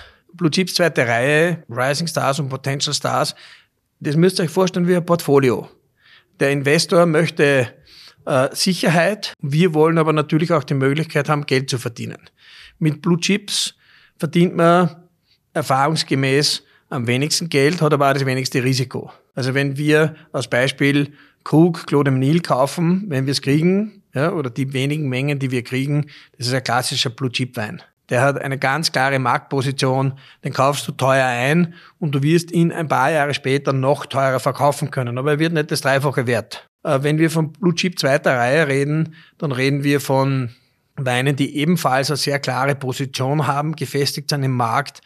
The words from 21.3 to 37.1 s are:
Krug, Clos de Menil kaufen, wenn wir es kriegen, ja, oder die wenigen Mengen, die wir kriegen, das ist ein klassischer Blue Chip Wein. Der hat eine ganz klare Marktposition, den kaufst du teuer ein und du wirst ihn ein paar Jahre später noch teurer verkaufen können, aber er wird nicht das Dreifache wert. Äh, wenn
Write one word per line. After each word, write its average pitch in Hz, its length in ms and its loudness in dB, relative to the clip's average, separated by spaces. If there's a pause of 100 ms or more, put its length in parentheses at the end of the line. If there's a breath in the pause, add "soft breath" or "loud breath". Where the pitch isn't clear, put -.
Krug, 165 440 4
Clos 143 160 2
de 139 80 2
Menil 139 300 2
kaufen, 170 640 0
wenn 131 180 -2
wir 143 60 -2
es 135 100 -4
kriegen, 180 600 0 (100)
ja, 151 180 -2
oder 147 180 -4
die 135 240 -6
wenigen 143 340 -2
Mengen, 135 320 -2
die 131 120 -2
wir 123 120 -2
kriegen, 143 440 -2 (300 loud breath)
das 113 100 -6
ist 123 60 0
ein 131 100 -2
klassischer 123 460 -2
Blue 120 220 -6
Chip - 260 -6
Wein. 107 240 -8 (280)
Der 123 140 0
hat 139 180 2
eine 135 160 -6
ganz 139 340 -2
klare 135 280 0
Marktposition, 135 920 0 (300 loud breath)
den 135 80 -6
kaufst 135 360 0
du 156 40 -4
teuer 131 360 2
ein 143 480 0 (240 loud breath)
und 147 160 -2
du 135 80 0
wirst 165 280 2
ihn 170 200 2
ein 160 160 -6
paar 135 240 2
Jahre 147 240 0
später 139 360 -2
noch 139 360 0
teurer 135 320 0
verkaufen 139 500 -2
können, 123 300 -4
aber 147 140 0
er 143 60 0
wird 165 140 0
nicht 156 160 -2
das 147 120 -4
Dreifache 135 440 0
wert. 113 420 -4 (160)
Äh, 139 200 0
wenn 151 160 2